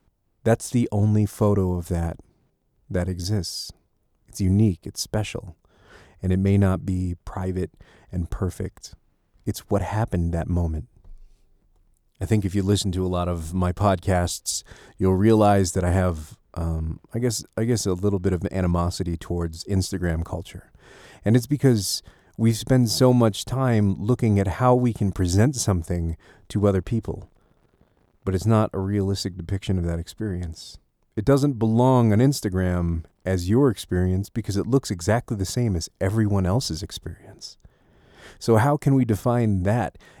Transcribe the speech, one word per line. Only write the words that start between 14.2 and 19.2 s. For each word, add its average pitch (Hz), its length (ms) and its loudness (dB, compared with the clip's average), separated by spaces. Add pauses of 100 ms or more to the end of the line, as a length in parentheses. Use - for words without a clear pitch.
you'll 95 180 2
realize 104 560 4
that 92 120 -2
I 87 80 2
have, 87 460 -2 (180)
um, 80 440 -4 (140)
I 120 60 -4
guess, 120 260 -4 (100)
I 113 80 -2
guess 117 220 0
a 98 80 0
little 98 260 0
bit 92 140 0
of 90 180 -2
animosity 87 640 0
towards 85 460 -6